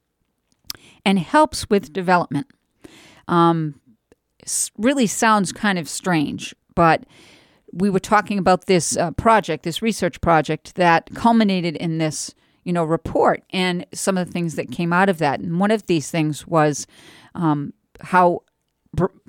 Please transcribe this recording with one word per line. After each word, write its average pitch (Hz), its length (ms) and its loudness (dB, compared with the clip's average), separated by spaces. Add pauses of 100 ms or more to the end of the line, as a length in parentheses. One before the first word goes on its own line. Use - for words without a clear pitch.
(1040)
and 196 120 2
helps - 520 0
with 196 240 -2
development. 175 540 0 (800)
Um, 170 520 2 (640)
s-, - 340 -6
really 254 300 2
sounds 214 440 2
kind 190 280 -2
of 147 100 -10
strange, - 640 -4 (220)
but 165 300 4 (640)
we 185 180 -2
were 185 100 2
talking 208 400 0
about 185 260 2
this, - 320 2
uh, 165 140 -2
project, 214 520 2
this - 180 -6
research 196 400 -4
project 156 540 0
that 170 380 2
culminated 190 640 0
in 160 240 -4
this, 156 340 -4 (300)
you 175 100 -4
know, 170 100 0
report 165 680 0
and 180 420 -2
some 190 240 -2
of 180 100 -4
the 143 60 -16
things 170 220 -4
that 147 160 -8
came 170 200 -4
out 190 180 2
of 165 100 0
that. 143 200 0
And 170 200 -4
one 208 120 2
of 220 140 -2
these 165 260 -2
things 156 360 -4
was, 151 400 0 (480)
um, 147 380 -2 (280)
how 180 420 2 (500)
br-, 160 140 0 (220)